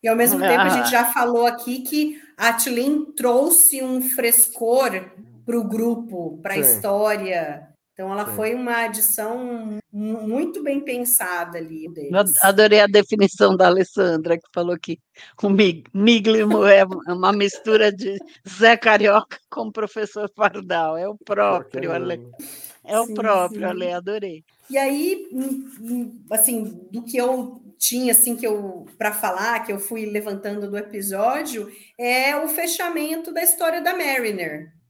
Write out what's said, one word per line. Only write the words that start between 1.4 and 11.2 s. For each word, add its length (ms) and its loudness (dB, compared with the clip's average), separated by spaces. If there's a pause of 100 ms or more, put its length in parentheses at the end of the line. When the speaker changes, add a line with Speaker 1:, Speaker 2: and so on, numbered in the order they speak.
Speaker 1:
aqui 360 -4
que 380 -2 (180)
a 160 2
Tilin 640 -2
trouxe 680 4
um 180 -4
frescor 1080 0 (340)
pro 180 -2
grupo, 800 -4
pra 140 -6
Speaker 3:
Sim. 60 0
Speaker 1:
história. 1040 0 (260)
Então, 180 -10
ela 140 -4
Speaker 3:
Sim. 100 -8
Speaker 1:
foi 200 -2
uma 300 -2
adição 920 -4 (160)
mu-, 340 -6
muito 360 -4
bem 160 -2
pensada 800 -4